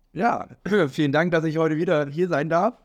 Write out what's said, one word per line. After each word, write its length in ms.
Ja, 340
<clears throat> 240
vielen 240
Dank, 200
dass 120
ich 140
heute 180
wieder 320
hier 220
sein 180
darf 380